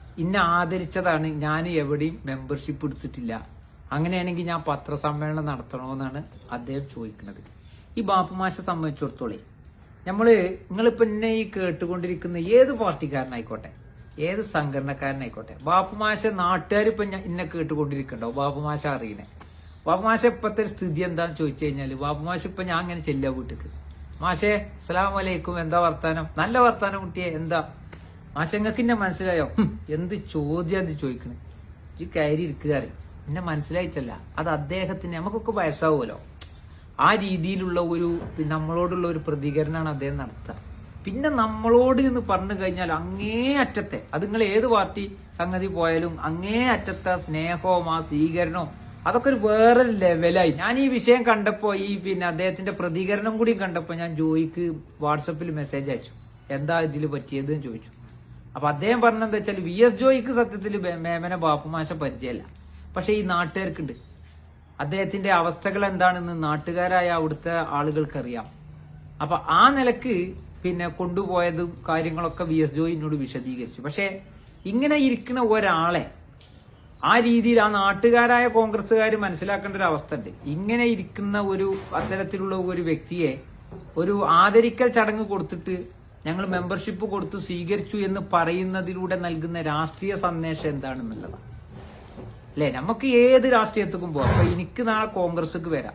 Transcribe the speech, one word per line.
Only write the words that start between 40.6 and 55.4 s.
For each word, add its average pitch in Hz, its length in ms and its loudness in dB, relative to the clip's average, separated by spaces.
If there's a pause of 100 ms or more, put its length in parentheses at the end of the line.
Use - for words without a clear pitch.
പിന്നെ 254 240 -2
നമ്മളോട് 233 760 4
എന്ന് 247 180 2
പറഞ്ഞു 190 340 0
കഴിഞ്ഞാൽ 180 380 -2
അങ്ങേ 208 600 -2
അറ്റത്തെ, 208 480 -2 (120)
അത് 165 100 -2
നിങ്ങൾ 214 180 0
ഏത് 214 240 4
പാർട്ടി 202 500 2 (220)
സംഗതി 185 280 -2
പോയാലും 165 540 0
അങ്ങേ 190 460 0
അറ്റത്തെ 190 500 0
സ്നേഹവും 165 800 0
ആ 165 60 0
സ്വീകരണവും 160 800 0 (260)
അതൊക്കെ 240 220 4
ഒരു 262 80 4
വേറെ 220 460 8
ലെവലായി. 175 720 4
ഞാൻ 202 260 0
ഈ 269 100 4
വിഷയം 233 340 6
കണ്ടപ്പോ, 214 520 2
ഈ 196 260 -2
പിന്നെ 180 260 -2
അദ്ദേഹത്തിന്റെ 185 460 -2
പ്രതികരണം 196 680 -2
കൂടി 226 240 4
കണ്ടപ്പോ 170 320 -4
ഞാൻ 170 220 -4
ജോയിക്ക് 160 540 0 (340)
WhatsApp-ൽ 151 460 -2